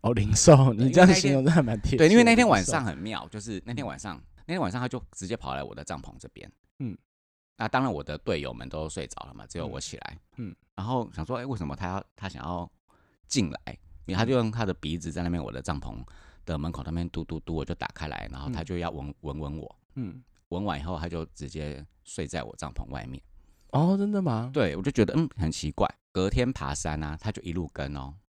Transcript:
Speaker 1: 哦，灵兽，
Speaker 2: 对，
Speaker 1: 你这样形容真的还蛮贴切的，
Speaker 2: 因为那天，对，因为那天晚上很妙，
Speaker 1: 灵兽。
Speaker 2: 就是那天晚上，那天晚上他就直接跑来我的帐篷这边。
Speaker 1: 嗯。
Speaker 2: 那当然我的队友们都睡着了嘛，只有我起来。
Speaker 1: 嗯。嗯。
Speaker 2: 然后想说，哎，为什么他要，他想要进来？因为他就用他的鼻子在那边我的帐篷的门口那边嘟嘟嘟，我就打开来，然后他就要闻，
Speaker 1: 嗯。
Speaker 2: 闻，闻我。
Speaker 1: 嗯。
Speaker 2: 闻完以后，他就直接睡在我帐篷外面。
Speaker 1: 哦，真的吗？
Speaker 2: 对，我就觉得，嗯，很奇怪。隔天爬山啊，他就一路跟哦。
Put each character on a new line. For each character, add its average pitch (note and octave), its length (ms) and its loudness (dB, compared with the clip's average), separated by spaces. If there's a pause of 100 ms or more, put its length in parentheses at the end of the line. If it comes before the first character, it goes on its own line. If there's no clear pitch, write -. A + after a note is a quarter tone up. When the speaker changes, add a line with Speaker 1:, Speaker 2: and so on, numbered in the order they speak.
Speaker 1:
哦， A2+ 100 2
灵 G#2+ 200 2
兽， C3 420 10
Speaker 2:
对， A2+ 120 2
Speaker 1:
你 C3 60 4
这 F3+ 80 8
样 F#3 120 12
形 C#3 200 4
容 C3+ 100 4
真 C3 40 2
的 D#3+ 40 6
还 E3 100 6
蛮 A2+ 200 0
贴 - 120 -2
切 C3+ 40 2
的， C#3+ 100 8
Speaker 2:
因 G3+ 100 10
为 A#3+ 60 12
那 A#3 140 8
天， - 0 -
对， - 0 -
因 - 0 -
为 - 0 -
那 - 0 -
天 A#3+ 100 6
晚 A#2+ 180 6
上 D3 200 0
很 E2 140 -4
妙， F#2 240 -6
Speaker 1:
灵 - 40 -12
兽。 - 40 -18
Speaker 2:
就 G#2+ 100 -10
是 G2+ 260 -6
那 A#2+ 80 -6
天 C#3 100 -6
晚 C#2 140 -8
上， E2+ 180 -10 (300)
那 E3 80 -6
天 E3+ 60 -2
晚 G2+ 100 0
上 A#2+ 100 -4
他 B2+ 60 -2
就 B2 240 -6
直 - 160 -12
接 A2 100 -4
跑 C2 200 -6
来 C#2+ 80 -4
我 - 100 -12
的 C#2+ 80 -12
帐 D2 180 -10
篷 - 200 -14
这 - 80 -18
边。 - 200 -20 (300)
Speaker 1:
嗯。 A#2 180 -6 (640)
Speaker 2:
那 A2 80 -2
当 C3 160 2
然 B2+ 100 0
我 D2 80 -4
的 D2 180 -8
队 E2+ 220 -2
友 B1+ 140 -6
们 A#1+ 140 -12
都 D#2 200 -6
睡 C2+ 200 -8
着 - 180 -14
了 C2 80 -18
嘛， G1+ 140 -16
只 - 100 -10
有 D#2+ 80 -4
我 B1+ 140 -8
起 - 160 -10
来。 - 220 -14 (180)
Speaker 1:
嗯。 G#2+ 140 -10
嗯。 - 60 -18 (200)
Speaker 2:
然 G2 100 -6
后 A#2+ 260 -2
想 D#2+ 140 -6
说， B2 120 -4
哎， B2 60 -8
为 C3+ 140 -6
什 E2 80 -4
么 C#2 80 -6
他 F#2 140 -6
要， F#2+ 160 -6 (100)
他 G2 140 -10
想 C#2 160 -10
要 F2 260 -6 (560)
进 F#2+ 240 0
来？ B1+ 80 -12 (480)
因 F#2 80 -6
为 - 0 -
他 G#2 100 2
就 B2+ 100 2
用 A2+ 180 2
他 A2+ 120 -2
的 F#2 80 -2
鼻 D#2+ 240 -4
子 D#2+ 140 -6
在 E2+ 140 -4
那 F2 40 -2
边 E2+ 140 -2
我 A1 80 -8
的 C2 100 -10
帐 C#2+ 200 -4
篷 A1 160 -8 (480)
的 D#2+ 120 -2
门 D2+ 140 -2
口 D2 160 -6
那 D#2 60 -6
边 E2+ 180 -2
嘟 D#2+ 140 -6
嘟 D#2+ 160 -6
嘟， E2 160 -6
我 C#2+ 80 -2
就 E2+ 100 -6
打 - 140 -6
开 - 180 -8
来， G1+ 240 -8
然 C2 100 -10
后 D2 80 -8
他 E2 140 -6
就 F2 160 -4
要 E2+ 140 -2
闻， C#2+ 160 -8
Speaker 1:
嗯。 C#2+ 140 -10
Speaker 2:
闻， D2 180 -6
闻 D2 180 -6
我。 - 180 -14 (200)
Speaker 1:
嗯。 B2 260 -10 (280)
Speaker 2:
闻 F#2 140 -4
完 D#2+ 140 -2
以 C#2 60 -6
后， F2 120 -4
他 E2+ 120 -6
就 E2 160 -4 (100)
直 C#2+ 140 -10
接 D2+ 360 -8 (200)
睡 - 200 -8
在 C#2+ 200 -6
我 G#1+ 120 -14
帐 D#2 160 -10
篷 - 160 -8
外 B1+ 180 -8
面。 B1+ 140 -12 (500)
Speaker 1:
哦， E3+ 280 4
真 G3+ 140 0
的 G3 100 0
吗？ A#2+ 320 0
Speaker 2:
对， F#2 220 2
我 F#2+ 60 -6
就 C#3 100 0
觉 A2 120 6
得， - 120 0
嗯， D#3+ 200 2
很 D#2+ 140 0
奇 D2+ 220 -4
怪。 - 200 2 (220)
隔 F#2+ 140 2
天 B2+ 240 2
爬 C#2 220 -4
山 D#2 280 -2
啊， D2+ 160 -6
他 A2 140 -4
就 - 80 -8
一 E2 140 -8
路 E2+ 180 -2
跟 C#2+ 240 -6
哦。 C2+ 160 -10 (160)